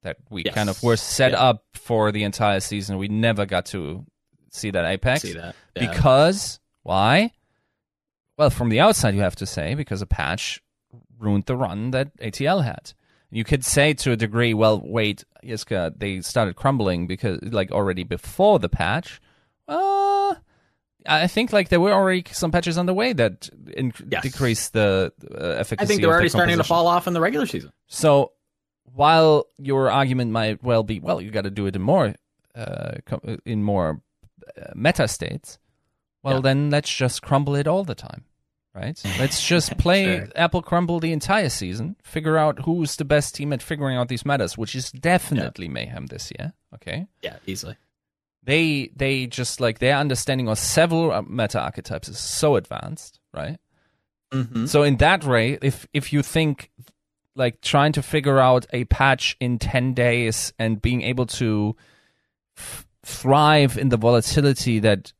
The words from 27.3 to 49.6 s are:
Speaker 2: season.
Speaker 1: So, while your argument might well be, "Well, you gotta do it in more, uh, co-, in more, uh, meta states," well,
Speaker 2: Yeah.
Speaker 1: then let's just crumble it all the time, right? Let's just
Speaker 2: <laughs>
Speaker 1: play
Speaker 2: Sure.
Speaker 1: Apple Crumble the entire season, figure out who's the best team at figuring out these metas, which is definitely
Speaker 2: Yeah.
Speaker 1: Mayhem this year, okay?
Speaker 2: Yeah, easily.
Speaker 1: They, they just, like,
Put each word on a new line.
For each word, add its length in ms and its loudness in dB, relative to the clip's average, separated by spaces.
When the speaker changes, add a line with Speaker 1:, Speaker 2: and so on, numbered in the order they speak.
Speaker 2:
season. 260 -10
Speaker 1:
So, 440 4
while 600 4
your 320 2
argument 400 0
might 320 -2
well 200 2
be, 160 -4
"Well, 220 -4
you 80 -12
gotta 220 -4
do 160 -4
it 80 -4
in 80 -4
more, 320 2
uh, 380 -10
co-, 400 -8
in 180 -4
more, 380 -2
uh, 140 -16
meta 340 2
states," 520 -8
well, 120 0
Speaker 2:
Yeah. 60 0
Speaker 1:
then 300 2
let's 220 0
just 280 -2
crumble 340 0
it 120 0
all 160 2
the 120 -6
time, 300 -16
right? 240 -8
Let's 260 -2
just 320 0
Speaker 2:
<laughs> 0 -
Speaker 1:
play 400 2
Speaker 2:
Sure. 180 -8
Speaker 1:
Apple 260 0
Crumble 380 0
the 140 -2
entire 360 0
season, 540 -6
figure 340 -2
out 280 2
who's 320 0
the 80 -4
best 300 2
team 180 -4
at 80 -6
figuring 340 -4
out 140 -2
these 160 -6
metas, 320 -2
which 180 -8
is 160 -8
definitely 760 -2
Speaker 2:
Yeah. 60 -10
Speaker 1:
Mayhem 340 -10
this 300 -14
year, 160 -8
okay? 340 -10
Speaker 2:
Yeah, 240 -12
easily. 320 -10
Speaker 1:
They, 540 0
they 320 -2
just, 320 -8
like, 200 -2